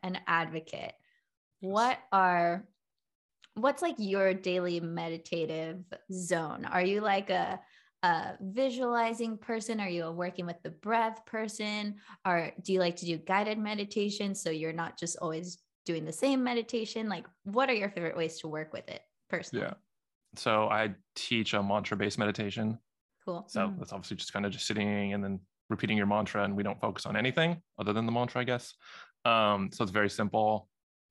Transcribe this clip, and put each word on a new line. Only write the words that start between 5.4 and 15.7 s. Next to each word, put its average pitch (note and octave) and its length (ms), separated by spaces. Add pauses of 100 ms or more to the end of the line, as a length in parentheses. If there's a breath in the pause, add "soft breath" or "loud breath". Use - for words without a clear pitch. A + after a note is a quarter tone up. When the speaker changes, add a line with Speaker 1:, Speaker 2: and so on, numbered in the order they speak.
Speaker 1:
zone? F3 520
Are F3+ 180
you, G3 180
like, G3+ 300
a, F3+ 300 (420 loud breath)
a E3+ 380
visualizing A#3 1000
person? A3+ 420
Are G3 80
you F3 160
a E3 80
working F3 340
with F3 160
the E3 80
breath A3 560
person? G#3 720 (300 loud breath)
Or E3+ 240 (140)
do F#3+ 80
you F#3 80
like E3+ 160
to F3 100
do E3 120
guided G#3 400
meditation G#3 760
so F3+ 160
you're D#3+ 220
not E3 260
just E3+ 240
always F3 360 (280)